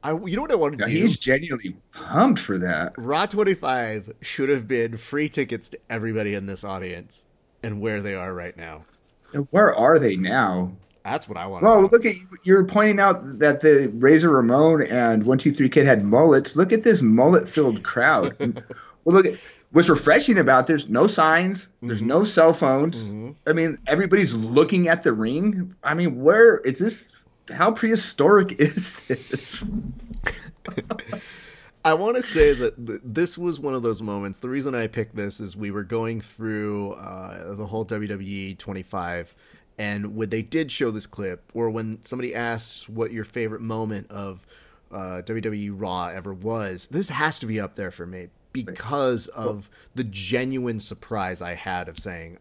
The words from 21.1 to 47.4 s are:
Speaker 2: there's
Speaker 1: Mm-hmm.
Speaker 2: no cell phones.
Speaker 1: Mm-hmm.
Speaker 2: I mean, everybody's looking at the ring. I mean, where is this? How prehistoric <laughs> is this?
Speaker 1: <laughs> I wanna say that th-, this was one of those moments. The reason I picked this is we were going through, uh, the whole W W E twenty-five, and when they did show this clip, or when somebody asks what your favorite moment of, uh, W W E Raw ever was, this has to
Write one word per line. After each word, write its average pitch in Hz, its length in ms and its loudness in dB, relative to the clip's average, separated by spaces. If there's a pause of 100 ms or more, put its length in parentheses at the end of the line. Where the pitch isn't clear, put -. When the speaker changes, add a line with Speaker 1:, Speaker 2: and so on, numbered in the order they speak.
Speaker 2:
there's 117 160 -4
Speaker 1:
Mm-hmm. 110 80 -2
Speaker 2:
no 156 160 2
cell 170 300 6
phones. 139 500 0
Speaker 1:
Mm-hmm. 107 300 -12 (120)
Speaker 2:
I 156 80 0
mean, 165 320 -2
everybody's 180 480 0
looking 143 540 2
at 170 160 2
the 135 100 2
ring. 180 680 -2
I 143 100 -2
mean, 156 300 -2
where 214 380 8
is 131 180 -2
this? - 440 -6 (300)
How 185 160 2
prehistoric 208 840 2
<laughs> - 60 -14
is - 360 0 (100)
this? - 580 -8 (1000)
Speaker 1:
<laughs> - 0 - (1200)
I 156 80 4
wanna 226 300 0
say 147 300 4
that 120 340 -4
th-, 107 160 -8
this 127 340 -4
was 170 220 -6
one 139 160 -6
of 123 80 -4
those 110 180 -2
moments. 101 380 -8
The 123 100 -10
reason 135 240 -6
I 113 140 -4
picked 110 280 -8
this 101 240 -8
is 98 160 -12
we 104 140 -8
were 101 140 -8
going 113 360 -6
through, 104 760 -8
uh, 92 600 -14
the 104 140 -10
whole 110 160 -6
W 104 240 -6
W 98 200 -8
E 98 280 -10
twenty-five, 87 800 -10 (420)
and 104 380 -8
when 110 140 -6
they 113 120 -4
did 147 300 -6
show 127 180 -4
this 107 160 -10
clip, 92 480 -12
or 117 160 -4
when 110 320 -8
somebody 123 320 -10
asks 117 560 -8
what 110 220 -6
your 113 120 -10
favorite 110 380 -8
moment 110 480 -8
of, 98 380 -14 (440)
uh, 92 300 -12
W 113 200 -8
W 107 240 -6
E 101 40 -8
Raw 92 380 -6
ever 92 260 -12
was, 98 540 -8
this 175 220 -6
has 151 280 -4
to - 80 -10